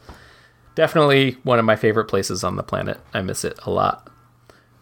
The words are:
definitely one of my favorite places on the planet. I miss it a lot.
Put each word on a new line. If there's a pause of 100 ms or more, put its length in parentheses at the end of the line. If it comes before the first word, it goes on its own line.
(760)
definitely
one
of
my
favorite
places
on
the
planet. (140)
I
miss
it
a
lot. (720)